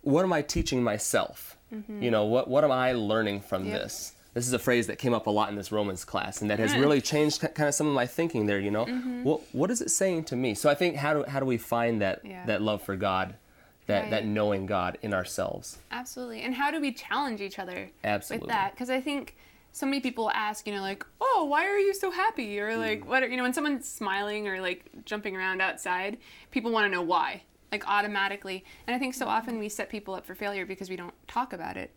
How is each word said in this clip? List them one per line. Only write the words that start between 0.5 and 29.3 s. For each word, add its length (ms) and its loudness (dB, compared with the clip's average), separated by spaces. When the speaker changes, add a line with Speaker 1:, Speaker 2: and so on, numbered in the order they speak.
Speaker 1:
myself? 720 0
Speaker 2:
Mm-hmm. 300 -8
Speaker 1:
You 80 2
know, 140 6
what, 240 4
what 160 4
am 80 4
I 200 4
learning 500 2
from 220 -2
Speaker 2:
Yep. 160 -2
Speaker 1:
this? 320 -8
This 140 -2
is 40 2
a 60 2
phrase 300 4
that 100 -6
came 160 2
up 140 0
a 20 2
lot 200 4
in 60 -6
this 140 -8
Romans 340 0
class, 380 -4
and 80 0
that 80 2
has 160 4
Speaker 2:
Yeah. 60 4
Speaker 1:
really 200 6
changed 400 2
ki-, 140 -2
kinda 180 2
some 140 2
of 80 4
my 120 4
thinking 400 0
there, 120 4
you 140 0
know. 140 2
Speaker 2:
Mm-hmm. 360 -4
Speaker 1:
What, 180 2
what 160 2
is 100 0
it 120 -4
saying 320 2
to 120 -4
me? 180 0
So 140 2
I 60 6
think, 220 2
how 180 0
do, 140 2
how 100 -4
do 80 0
we 120 2
find 440 2
that, 220 0
Speaker 2:
Yeah. 220 -10
Speaker 1:
that 140 2
love 220 0
for 140 -4
God, 380 0
that, 240 2
that 120 2
Speaker 2:
Right. 40 -4
Speaker 1:
knowing 400 2
God 340 0
in 140 -2
ourselves? 640 -4
Speaker 2:
Absolutely. 500 -8
And 140 -2
how 160 0
do 80 -2
we 120 0
challenge 480 -2
each 200 -8
other 300 -8
Speaker 1:
Absolutely. 440 -2
Speaker 2:
with 60 -6
that? 240 0
'Cause 140 -6
I 100 2
think 360 -6
so 120 -6
many 160 0
people 300 -2
ask, 360 -2
you 80 -4
know, 60 -4
like, 240 -6
"Oh, 300 4
why 160 4
are 120 0
you 140 4
so 180 -2
happy?" 480 0
Or, 200 -2
like, 240 0
Speaker 3:
Mm. 40 -14
Speaker 2:
"What 160 2
are," 60 0
you 80 -2
know, 60 0
when 100 2
someone's 340 -2
smiling 640 -4
or, 140 -4
like, 220 -4
jumping 320 -6
around 240 -2
outside, 560 -2
people 200 -2
wanna 180 4
know 140 0
why, 400 2
like, 160 -4
automatically. 760 0
And 100 0
I 20 -2
think 140 -2
so 140 -4
often 320 0